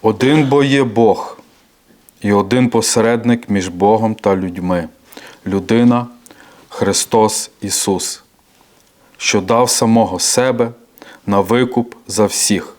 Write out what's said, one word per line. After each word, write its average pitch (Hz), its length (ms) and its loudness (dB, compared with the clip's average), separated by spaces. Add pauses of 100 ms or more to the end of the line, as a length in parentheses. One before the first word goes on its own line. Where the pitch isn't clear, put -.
«Один 131 480 2
бо 143 140 4
є 139 200 2
Бог, 110 540 0 (840)
і 104 120 0
один 110 360 2
посередник 117 800 0
між 98 180 -2
Богом 104 480 0
та 98 200 0
людьми, 90 540 -4 (560)
людина 117 600 0 (640)
Христос - 840 0 (100)
Ісус, - 640 -6 (920)
що - 240 -2
дав 98 280 2
самого 113 500 2
себе 120 520 0 (540)
на 101 140 0
викуп 117 560 0 (120)
за 104 180 0
всіх». - 540 -2